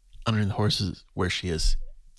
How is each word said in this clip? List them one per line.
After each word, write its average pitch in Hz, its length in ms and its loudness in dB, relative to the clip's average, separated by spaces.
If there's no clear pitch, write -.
under 107 180 2
the 98 100 0
horses 101 500 -2
where 92 160 0
she - 180 -4
is. - 280 4